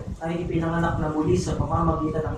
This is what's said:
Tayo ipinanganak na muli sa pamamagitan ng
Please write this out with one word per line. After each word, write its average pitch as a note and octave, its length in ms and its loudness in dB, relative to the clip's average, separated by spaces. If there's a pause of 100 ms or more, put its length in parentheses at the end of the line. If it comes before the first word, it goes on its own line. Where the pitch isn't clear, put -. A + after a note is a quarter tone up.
(200)
Tayo E3 160 -4
ipinanganak E3 640 0
na D#3 160 -2
muli E3+ 240 4
sa - 160 -2
pamamagitan D#3 720 0
ng - 100 -4